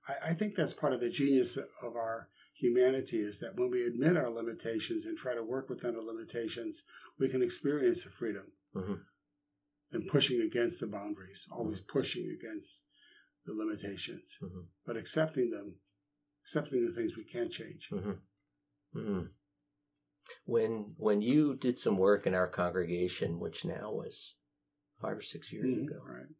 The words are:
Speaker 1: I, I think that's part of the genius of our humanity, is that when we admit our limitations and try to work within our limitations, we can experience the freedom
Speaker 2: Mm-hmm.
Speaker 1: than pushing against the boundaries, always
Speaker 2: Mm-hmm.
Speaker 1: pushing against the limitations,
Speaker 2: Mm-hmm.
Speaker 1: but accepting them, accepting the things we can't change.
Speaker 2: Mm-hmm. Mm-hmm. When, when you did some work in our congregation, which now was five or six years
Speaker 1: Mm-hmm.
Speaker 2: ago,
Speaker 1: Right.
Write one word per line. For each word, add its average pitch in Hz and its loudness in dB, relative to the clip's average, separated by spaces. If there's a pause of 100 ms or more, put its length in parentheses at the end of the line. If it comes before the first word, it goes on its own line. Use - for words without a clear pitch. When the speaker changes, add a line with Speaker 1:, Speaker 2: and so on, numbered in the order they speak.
Speaker 1:
I, 143 -4
I 170 4
think 208 0
that's 147 2
part 139 2
of 123 0
the 120 2
genius 135 4
of 117 -8
our 113 -4 (260)
humanity, 127 4
is 104 -2
that 113 -8
when 123 2
we 123 2
admit 123 4
our 127 2
limitations 113 -4
and 110 -6
try 127 -4
to 117 -4
work 131 -4
within 123 -4
our 110 -6
limitations, 113 -6 (360)
we 135 4
can 131 2
experience 127 2
the - -12
freedom 107 -4 (320)
Speaker 2:
Mm-hmm. 98 -2 (1000)
Speaker 1:
than - -4
pushing 127 4
against 113 2
the 117 -4
boundaries, 101 -8
always 107 -4
Speaker 2:
Mm-hmm. - -2
Speaker 1:
pushing - -2
against 110 -10 (640)
the 113 -6
limitations, 104 -6
Speaker 2:
Mm-hmm. 92 -10 (240)
Speaker 1:
but 120 -4
accepting 139 2
them, 104 -8 (720)
accepting 135 0
the 117 -2
things 113 -2
we 110 -12
can't 120 -4
change. - -12
Speaker 2:
Mm-hmm. - -10
Mm-hmm. 101 -2 (1200)
When, 110 0
when 104 4
you 139 6
did 123 2
some 104 4
work 98 8
in 92 4
our 90 4
congregation, 87 0
which 90 -6
now 107 -4
was - -8 (680)
five 107 -4
or 107 -10
six - -10
years 107 -4
Speaker 1:
Mm-hmm. 131 0
Speaker 2:
ago, - -8
Speaker 1:
Right. 127 -14 (140)